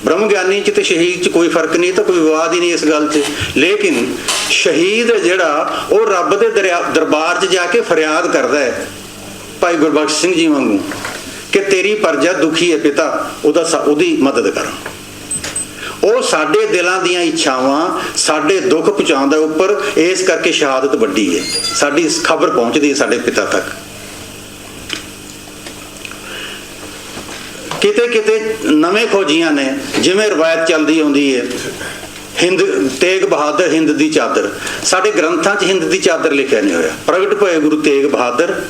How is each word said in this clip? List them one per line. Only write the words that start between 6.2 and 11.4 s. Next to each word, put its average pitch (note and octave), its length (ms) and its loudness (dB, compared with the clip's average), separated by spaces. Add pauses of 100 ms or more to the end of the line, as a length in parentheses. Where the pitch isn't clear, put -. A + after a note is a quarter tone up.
ਦੇ A3+ 100 4
ਦਰਿਆ, F#3+ 300 0
ਦਰਬਾਰ D#3+ 680 0
'ਚ F3 40 -2
ਜਾ F3 160 2
ਕੇ A3+ 140 2
ਫਰਿਆਦ D#3 520 0
ਕਰਦਾ D3 260 2
ਹੈ, G#2 280 -2 (760)
ਭਾਈ E3+ 160 2
ਗੁਰਬਖਸ਼ D3+ 440 2
ਸਿੰਘ F3+ 140 0
ਜੀ E3 120 2
ਵਾਂਗੂ, C3+ 340 2 (720)